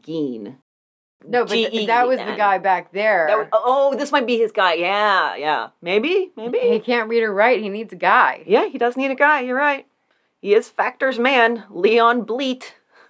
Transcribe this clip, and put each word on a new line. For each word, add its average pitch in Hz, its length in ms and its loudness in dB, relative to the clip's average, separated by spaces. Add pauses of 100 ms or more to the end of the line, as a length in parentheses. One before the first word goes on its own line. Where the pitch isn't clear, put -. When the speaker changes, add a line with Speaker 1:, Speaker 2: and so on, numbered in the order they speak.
Speaker 1:
Geen. 135 560 -8 (680)
Speaker 2:
No, 233 180 -2
but - 80 -6
th-, 226 180 -2
Speaker 1:
G 226 80 -6
E - 40 -2
N. 202 40 -6
Speaker 2:
that 240 220 2
was 254 100 0
the 214 180 -8
guy 202 220 2
back 180 340 -2
there. 196 360 2
Speaker 1:
That 214 100 2
was, - 140 -6
oh, 262 440 2
this 277 160 -4
might 269 140 0
be 233 120 0
his 226 140 0
guy. 185 220 2
Yeah, 185 640 0
yeah. 131 320 -2 (140)
Maybe, 269 540 -2
maybe. 240 240 -6
Speaker 2:
He 480 200 2
can't 240 280 -2
read 233 140 0
or 220 120 -2
write. 214 260 2
He 214 80 -6
needs 208 240 -10
a 185 40 -14
guy. 180 500 2
Speaker 1:
Yeah, 269 200 2
he 269 120 -10
does 240 180 -2
need 269 140 -2
a 262 40 -6
guy. 294 260 2
You're 254 160 -4
right. 285 300 -2 (540)
He 202 140 0
is 233 140 2
Factor's 233 500 -4
man, 233 520 2
Leon 226 540 2
Bleet. 254 500 -6 (360)